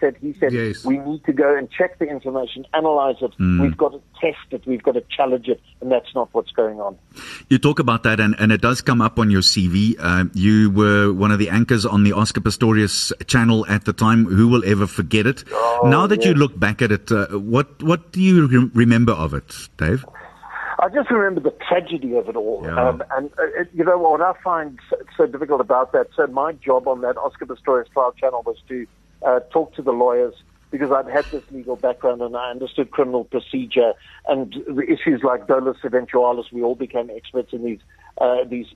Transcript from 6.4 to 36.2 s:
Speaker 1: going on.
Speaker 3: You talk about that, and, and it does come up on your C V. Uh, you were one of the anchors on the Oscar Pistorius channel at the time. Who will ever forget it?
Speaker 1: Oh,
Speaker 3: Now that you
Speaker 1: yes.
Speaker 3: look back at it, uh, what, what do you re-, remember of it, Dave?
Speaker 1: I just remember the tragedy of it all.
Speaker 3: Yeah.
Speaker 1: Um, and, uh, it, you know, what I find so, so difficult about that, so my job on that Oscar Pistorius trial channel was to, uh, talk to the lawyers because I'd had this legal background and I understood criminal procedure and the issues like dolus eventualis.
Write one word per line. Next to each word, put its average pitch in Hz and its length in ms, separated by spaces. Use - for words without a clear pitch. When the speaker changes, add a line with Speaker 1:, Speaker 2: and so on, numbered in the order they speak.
Speaker 1:
going 110 300
on. 98 160
Speaker 3:
You 131 100
talk 147 220
about 123 240
that, 110 160
and, 104 180
and 110 140
it 107 80
does 120 220
come 120 200
up 110 160
on 110 140
your 95 100
C 92 280
V. 104 280
Uh, 90 360
you 107 380
were 104 420
one 101 180
of 104 80
the 101 100
anchors 110 360
on 104 180
the 101 80
Oscar 104 300
Pistorius 107 720
channel 113 420
at 101 160
the 107 80
time. 113 320
Who 98 240
will 120 160
ever 101 220
forget 107 380
it? 139 280
Speaker 1:
Oh, 117 320
Speaker 3:
Now 147 220
that 214 180
you 185 60
Speaker 1:
yes. 151 60
Speaker 3:
look 143 220
back 101 220
at 110 100
it, 101 220
uh, 101 140
what, 107 540
what 165 300
do 180 100
you 180 260
re-, 123 260
remember 117 400
of 78 200
it, - 440
Dave? 101 260
Speaker 1:
I 185 80
just 254 220
remember 196 300
the 151 140
tragedy 165 460
of 107 120
it 110 80
all. 107 280
Speaker 3:
Yeah. 101 260
Speaker 1:
Um, 123 140
and, 139 220
uh, 160 240
it, 170 120
you 165 100
know, 180 160
what 160 220
I 180 120
find 156 360
so, 508 80
so 165 120
difficult 135 340
about 127 320
that, 131 220
so 151 120
my 135 260
job 131 340
on 127 140
that 123 160
Oscar 143 280
Pistorius 127 480
trial 127 260
channel 127 260
was 113 120
to, 127 200
uh, 127 180
talk 160 240
to 151 80
the 131 80
lawyers 123 420
because 139 200
I'd 135 160
had 143 240
this 147 200
legal 127 240
background 123 460
and 120 140
I 123 140
understood 127 420
criminal 127 340
procedure 120 680
and - 260
the 143 220
issues 151 340
like 123 220
dolus 131 380
eventualis. 123 680